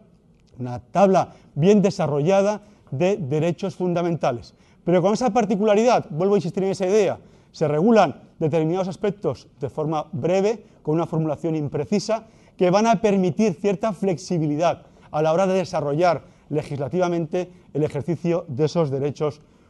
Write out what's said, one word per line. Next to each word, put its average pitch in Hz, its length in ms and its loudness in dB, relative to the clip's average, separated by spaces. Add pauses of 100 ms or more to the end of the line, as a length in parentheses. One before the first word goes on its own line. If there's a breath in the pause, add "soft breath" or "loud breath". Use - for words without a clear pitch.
(600)
una 123 200 -10
tabla 175 540 2 (220 loud breath)
bien 190 260 4
desarrollada 190 800 0 (300 soft breath)
de 180 260 0
derechos 160 580 -4
fundamentales. 170 800 -2 (300 soft breath)
Pero 175 180 2
con 196 120 2
esa 240 180 0
particularidad, 214 800 2
vuelvo 190 240 0
a - 20 4
insistir 190 260 -2
en 190 80 0
esa 185 140 -4
idea, 185 320 2 (340 soft breath)
se 160 160 -2
regulan 170 540 4 (160)
determinados 165 500 0
aspectos 180 600 -6 (120)
de 139 100 -6
forma 156 420 -4
breve, 190 520 0 (200 loud breath)
con 151 100 -2
una 165 140 0
formulación 160 480 -4
imprecisa, 160 720 -4 (280 soft breath)
que 277 140 2
van 294 160 4
a 233 160 2
permitir 202 540 2
cierta 202 380 -2
flexibilidad 160 920 -2 (260 soft breath)
a 151 140 -4
la 160 100 2
hora 190 140 2
de 185 80 0
desarrollar 156 680 0 (260 soft breath)
legislativamente 165 1000 -4 (220 loud breath)
el 156 100 0
ejercicio 165 640 -2
de 143 180 -2
esos 151 260 0
derechos 147 500 -4 (280 soft breath)